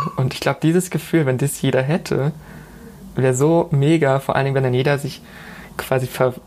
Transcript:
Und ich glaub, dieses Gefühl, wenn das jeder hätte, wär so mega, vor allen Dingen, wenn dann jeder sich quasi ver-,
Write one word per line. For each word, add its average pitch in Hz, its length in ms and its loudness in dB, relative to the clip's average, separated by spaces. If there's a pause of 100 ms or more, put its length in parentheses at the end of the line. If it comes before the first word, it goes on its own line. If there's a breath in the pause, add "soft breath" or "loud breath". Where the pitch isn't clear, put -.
(160)
Und 139 160 0
ich - 80 -10
glaub, - 220 -2
dieses 175 260 2
Gefühl, 156 380 0
wenn 127 100 2
das 139 240 -4
jeder 131 220 2
hätte, 147 500 -2 (840 loud breath)
wär 127 180 4
so 165 360 4
mega, 143 500 4
vor - 140 -2
allen 135 120 2
Dingen, 135 80 0
wenn 135 100 2
dann 127 100 2
jeder 139 240 2
sich 143 220 -8 (560 loud breath)
quasi 131 300 -2
ver-, 127 260 0 (140)